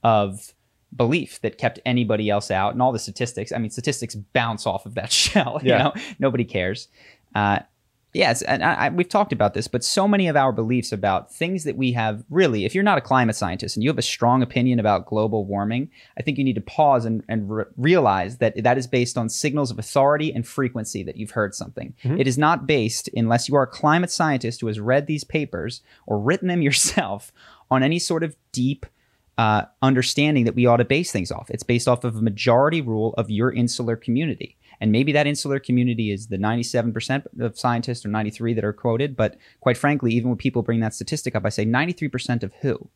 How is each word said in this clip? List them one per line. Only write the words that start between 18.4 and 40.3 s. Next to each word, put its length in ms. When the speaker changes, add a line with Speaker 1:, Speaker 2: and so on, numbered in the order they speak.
Speaker 1:
that 140
is 100
based 320
on 100
signals 400
of 80
authority 560
and 140
frequency 560
that 140
you've 140
heard 220
something. 400
Speaker 2:
Mm-hmm. 160
Speaker 1:
It 80
is 120
not 260
based, 500
unless 340
you 60
are 80
a 40
climate 420
scientist 520
who 60
has 120
read 260
these 200
papers 560
or 100
written 300
them 140
<laughs> 20
yourself, 680
on 140
any 160
sort 240
of 120
deep, 320
uh, 280
understanding 640
that 100
we 100
ought 120
to 80
base 260
things 200
off. 200
It's 100
based 260
off 160
of 120
a 80
majority 580
rule 340
of 140
your 220
insular 440
community. 600
And 120
maybe 220
that 120
insular 340
community 520
is 160
the 100
ninety-seven 560
percent 320
of 180
scientists 480
or 40
ninety-three 440
that 100
are 100
quoted. 420
But 200
quite 160
frankly, 380
even 160
when 80